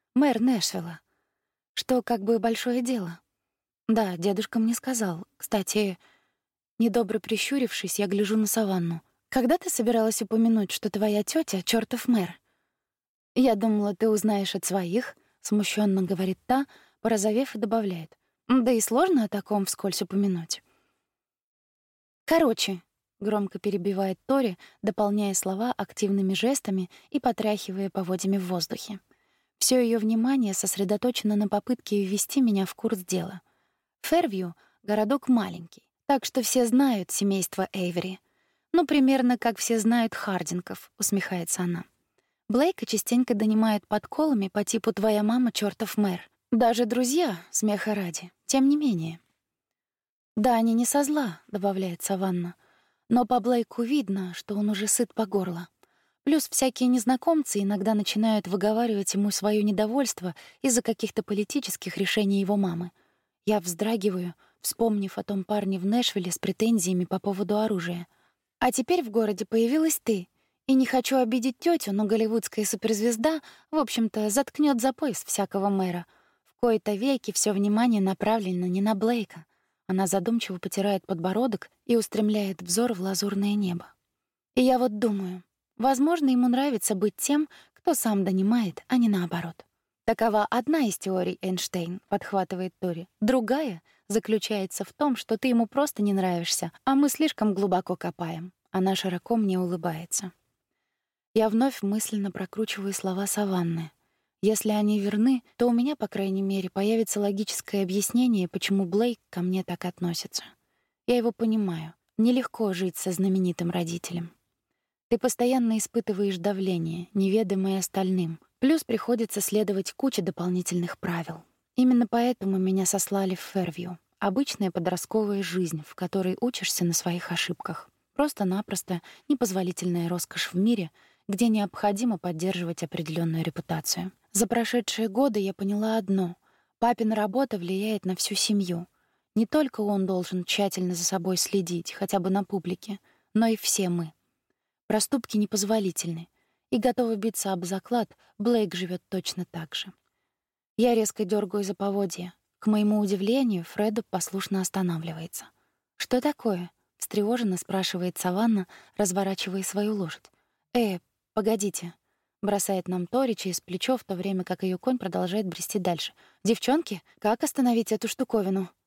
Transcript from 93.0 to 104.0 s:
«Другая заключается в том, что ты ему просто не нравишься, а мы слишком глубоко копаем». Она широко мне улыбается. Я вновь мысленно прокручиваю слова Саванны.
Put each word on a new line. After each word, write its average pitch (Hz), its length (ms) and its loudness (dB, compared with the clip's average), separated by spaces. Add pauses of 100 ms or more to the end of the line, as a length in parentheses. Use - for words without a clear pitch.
«Другая 240 640 0 (260)
заключается 208 760 -2
в - 80 -12
том, 285 240 0
что - 220 -4
ты 262 100 0
ему 233 180 4
просто 277 360 -2
не 202 100 2
нравишься, 180 600 0 (120)
а 269 100 4
мы 285 140 6
слишком 214 460 0
глубоко 185 420 0
копаем». 170 560 -8 (180)
Она 190 240 2
широко 180 420 -2
мне 196 220 2
улыбается. 175 760 -4 (1000)
Я 220 160 4
вновь 240 340 2
мысленно 202 480 -2
прокручиваю 196 640 -6
слова 190 340 -4
Саванны. 175 640 -2 (500)